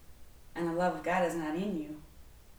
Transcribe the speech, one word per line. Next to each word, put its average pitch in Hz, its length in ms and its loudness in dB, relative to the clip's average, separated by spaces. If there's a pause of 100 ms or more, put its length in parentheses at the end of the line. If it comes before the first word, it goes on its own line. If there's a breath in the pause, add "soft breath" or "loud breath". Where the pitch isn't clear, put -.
(560)
and 170 120 0
the 165 60 2
love 180 220 4
of - 80 -6
God 180 220 4
is 160 100 2
not 156 200 0
in 190 220 0
you." 151 200 -4 (600)